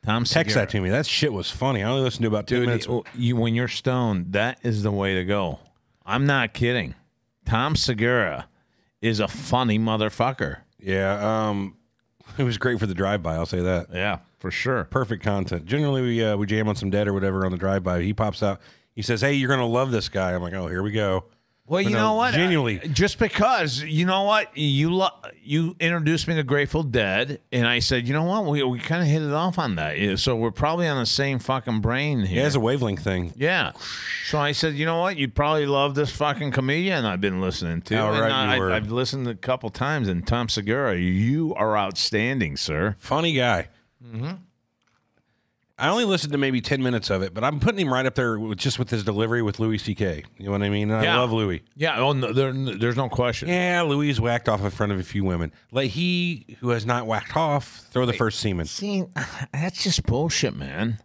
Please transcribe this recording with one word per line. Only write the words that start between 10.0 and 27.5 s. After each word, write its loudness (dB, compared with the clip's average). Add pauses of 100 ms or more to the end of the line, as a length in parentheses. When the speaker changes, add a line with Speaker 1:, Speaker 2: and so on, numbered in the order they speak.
Speaker 2:
Yeah, 0
um, -4 (600)
it 2
was 0
great 0
for -2
the -2
drive-by, 0
I'll -2
say -2
that. 0
Speaker 1:
Yeah, -4 (180)
for -8
sure. -2
Speaker 2:
Perfect -2
content. -2
Generally, 0
we, 0
uh, 2
we 0
jam 0
on 0
some -4
Dead 2
or 0
whatever 0
on 0
the -4
drive-by. 0
He 0
pops -2
out. 0 (340)
He -8
says, 0
"Hey, 2
you're 2
gonna 2
love 2
this 0
guy." 0
I'm -2
like, -6
"Oh, -4
here -2
we -2
go." 2 (420)
Speaker 1:
Well, 0
Speaker 2:
But 2
Speaker 1:
you 2
Speaker 2:
no, 4
Speaker 1:
know 2
what? 2
Speaker 2:
genuinely. 2
Speaker 1:
I, -8
just 2
because, 2
you 0
know 2
what? 2
You 2
lo-, 2 (320)
you 0
introduced 2
me 0
to 0
Grateful 0
Dead, 0 (120)